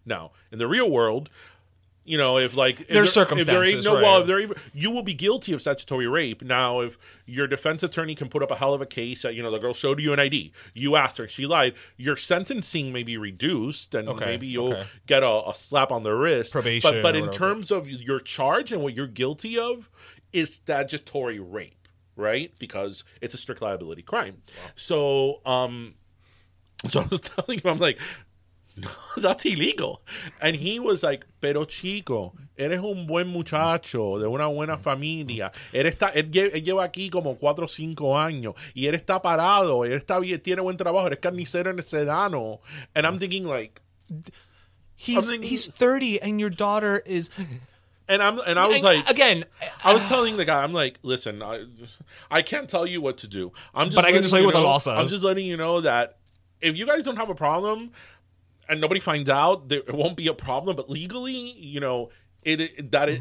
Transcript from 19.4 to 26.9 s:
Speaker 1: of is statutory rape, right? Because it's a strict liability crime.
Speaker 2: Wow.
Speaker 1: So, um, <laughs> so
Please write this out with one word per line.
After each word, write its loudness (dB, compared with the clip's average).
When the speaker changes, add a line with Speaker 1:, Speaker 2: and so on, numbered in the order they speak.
Speaker 1:
of -6
is -2
statutory -4
rape, -14
right? -2
Because -10
it's -8
a -12
strict -10
liability -6
crime. -6
Speaker 2:
Wow. -20
Speaker 1:
So, 0
um, -2
<laughs> -12
so 0